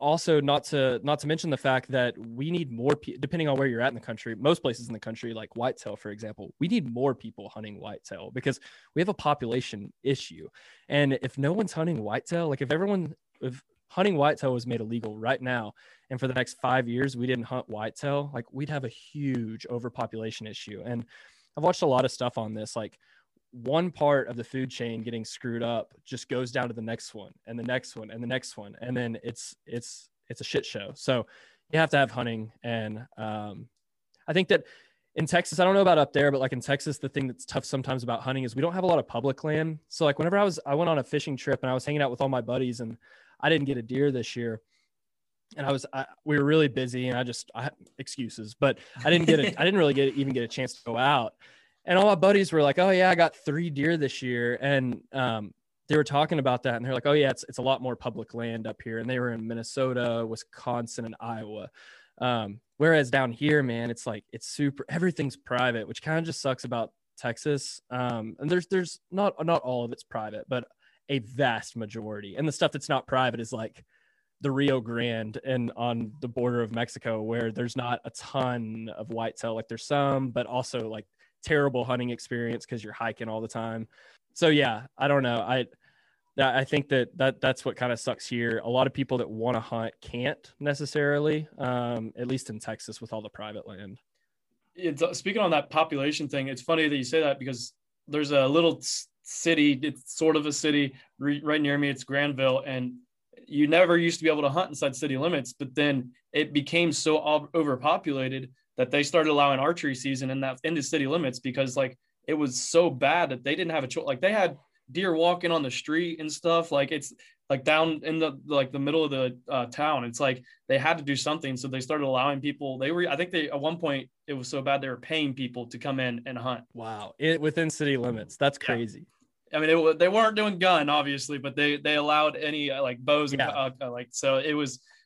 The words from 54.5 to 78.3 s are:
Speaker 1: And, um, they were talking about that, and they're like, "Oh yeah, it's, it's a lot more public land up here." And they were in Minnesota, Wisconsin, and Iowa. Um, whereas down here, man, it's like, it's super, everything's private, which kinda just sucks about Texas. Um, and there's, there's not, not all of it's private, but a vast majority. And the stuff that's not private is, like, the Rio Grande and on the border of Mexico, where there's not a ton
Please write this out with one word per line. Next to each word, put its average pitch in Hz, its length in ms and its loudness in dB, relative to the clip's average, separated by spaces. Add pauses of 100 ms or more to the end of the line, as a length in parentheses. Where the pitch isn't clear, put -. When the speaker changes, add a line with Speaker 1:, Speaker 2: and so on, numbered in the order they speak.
Speaker 1:
And, 131 400 2 (120)
um, 113 400 -2 (360)
they 151 80 4
were 151 80 6
talking 151 340 2
about 127 240 2
that, 120 140 0
and 117 80 -6
they're 131 100 -2
like, 123 120 -2
"Oh 143 60 6
yeah, 147 180 6
it's, - 180 -6
it's 131 100 -12
a 127 40 -4
lot 131 200 2
more 123 140 -4
public 113 380 -8
land 117 320 -6
up 110 160 -8
here." 113 160 -6
And 113 120 -4
they 127 80 -2
were 123 140 -2
in 113 140 -6
Minnesota, 120 800 -2
Wisconsin, 117 800 -6
and 113 160 -10
Iowa. 110 500 -10 (480)
Um, 113 420 -2 (160)
whereas 151 340 6
down 131 220 2
here, 147 300 4
man, 117 280 -2
it's - 160 -10
like, 107 260 -6
it's 110 140 -12
super, 139 420 -2
everything's 165 480 -2
private, 123 520 0
which 117 140 -12
kinda 160 200 0
just 160 180 -8
sucks 131 240 -2
about 117 280 -4 (240)
Texas. 139 640 -4 (100)
Um, 123 480 -4
and 147 120 -4
there's, 180 180 0
there's 185 320 -2 (100)
not, 185 340 0
not 165 180 2
all 123 220 -2
of 120 80 -6
it's - 120 -12
private, 107 440 -8
but 123 160 -2 (440)
a 143 100 0
vast 120 580 -2
majority. 104 600 -10
And 151 100 0
the 151 60 0
stuff 156 200 2
that's 143 160 -8
not 131 180 0
private 123 340 2
is, 113 120 -8
like, 110 320 -8 (580)
the 143 100 0
Rio 131 280 4
Grande 113 640 -4
and 123 320 0
on 117 440 -2
the 127 80 -6
border 120 340 0
of 110 120 -4
Mexico, 117 480 -4
where 113 300 -2
there's 117 240 -4
not 120 280 -4
a 117 60 -12
ton 113 800 -4